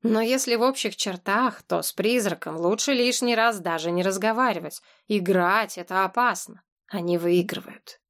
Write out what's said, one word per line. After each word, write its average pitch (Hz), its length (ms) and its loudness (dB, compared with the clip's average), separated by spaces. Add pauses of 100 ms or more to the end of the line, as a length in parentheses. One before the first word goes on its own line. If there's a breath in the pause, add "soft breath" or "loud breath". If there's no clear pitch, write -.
Но 220 200 2
если 240 340 0
в 226 60 0
общих 247 360 0
чертах, 208 640 -2
то 170 180 -2
с - 120 -6
призраком 208 640 0
лучше 196 340 0
лишний 240 440 2
раз 220 240 2
даже 165 320 -4
не 180 120 0
разговаривать. 196 800 0 (260 soft breath)
Играть — 190 720 2
это 185 260 -2
опасно. 202 580 -2 (260)
Они 175 300 0
выигрывают. - 920 -2